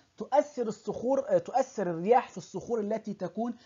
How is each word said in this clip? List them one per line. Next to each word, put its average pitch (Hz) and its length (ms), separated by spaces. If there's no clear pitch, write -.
تؤثر 254 500
الصخور، 247 640
آه، 196 80
تؤثر 196 520
الرياح 190 400
في - 80
الصخور 196 420
التي 214 340
تكون 214 400